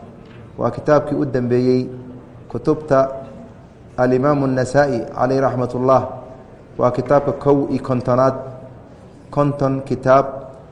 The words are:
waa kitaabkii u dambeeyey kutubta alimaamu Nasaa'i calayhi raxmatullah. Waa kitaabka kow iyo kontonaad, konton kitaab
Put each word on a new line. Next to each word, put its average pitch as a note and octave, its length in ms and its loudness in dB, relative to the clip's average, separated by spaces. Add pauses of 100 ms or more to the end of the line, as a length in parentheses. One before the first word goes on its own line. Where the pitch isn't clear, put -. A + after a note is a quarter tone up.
(580)
waa A#2+ 140 -2
kitaabkii D3 440 0
u D3 100 0
dambeeyey B2 600 0 (680)
kutubta C3+ 580 2 (880)
alimaamu C3 500 2
Nasaa'i B2+ 680 0
calayhi C3 280 0
raxmatullah. B2+ 600 2 (800)
Waa B2 120 4
kitaabka C#3 460 2
kow C#3+ 320 2
iyo C3 140 -4
kontonaad, B2+ 500 2 (960)
konton C#3 560 -2
kitaab C3 400 2 (460)